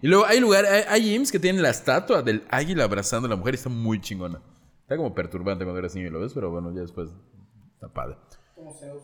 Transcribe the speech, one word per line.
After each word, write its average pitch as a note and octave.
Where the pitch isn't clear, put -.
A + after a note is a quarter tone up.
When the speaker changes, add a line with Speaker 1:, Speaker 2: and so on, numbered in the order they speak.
Speaker 1:
Y C3+
luego G3
hay A3+
lugar, G#3
hay, G3+
hay G#3+
imss C4
que G3
tienen F3+
la C#3
estatua D#3+
del A2
águila D3+
abrazando G#2
a A#2
la G#2
mujer G#2+
y -
está B2+
muy A2+
chingona. F2+
Está C#3+
como C#3
perturbante F#2
cuando F2+
eras F2+
niño F2+
y -
lo D#2+
ves, B2
pero G2
bueno, E2+
ya F#2
después E2+
está -
padre. C3
Speaker 2:
Como D#3+
Zeus. C#3+